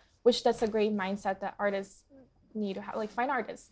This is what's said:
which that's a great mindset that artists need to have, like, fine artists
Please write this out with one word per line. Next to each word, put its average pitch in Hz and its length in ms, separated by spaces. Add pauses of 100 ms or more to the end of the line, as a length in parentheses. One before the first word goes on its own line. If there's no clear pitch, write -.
(220)
which - 220
that's 233 180
a 226 60
great 214 260
mindset 196 460
that - 180
artists 196 460 (500)
need 202 220
to 202 60
have, 202 140
like, 214 140
fine 247 220
artists - 400